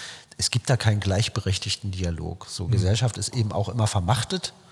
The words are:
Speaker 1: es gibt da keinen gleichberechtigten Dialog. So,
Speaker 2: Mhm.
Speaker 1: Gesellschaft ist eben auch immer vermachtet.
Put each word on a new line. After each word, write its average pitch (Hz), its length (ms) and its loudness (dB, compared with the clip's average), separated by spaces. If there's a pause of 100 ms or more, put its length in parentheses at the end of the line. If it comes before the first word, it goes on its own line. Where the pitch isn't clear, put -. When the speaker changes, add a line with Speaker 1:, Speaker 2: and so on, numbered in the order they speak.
(380)
Speaker 1:
es - 140 -2
gibt - 180 -2
da 127 80 6
keinen 104 240 2
gleichberechtigten 98 880 0
Dialog. 85 580 -4
So, - 180 -6
Speaker 2:
Mhm. - 40 0
Speaker 1:
Gesellschaft 101 460 4
ist 98 180 -6
eben 107 160 0
auch 95 160 0
immer 107 200 2
vermachtet. 110 640 0 (180)